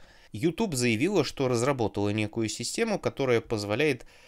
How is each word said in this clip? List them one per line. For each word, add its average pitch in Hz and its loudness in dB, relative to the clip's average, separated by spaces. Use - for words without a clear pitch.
YouTube 160 0
заявила, 123 2
что 135 -2
разработала 117 0
некую 107 -2
систему, - -2
которая 123 2
позволяет 117 -2